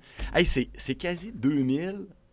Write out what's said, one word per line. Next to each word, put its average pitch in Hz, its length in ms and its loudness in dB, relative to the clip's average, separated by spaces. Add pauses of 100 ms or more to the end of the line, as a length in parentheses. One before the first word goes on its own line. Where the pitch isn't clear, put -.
(340)
Hey, 170 120 8
c'est, 123 300 2
c'est - 180 -4
quasi 180 380 -6
deux 139 300 2
mille 170 440 -2 (260)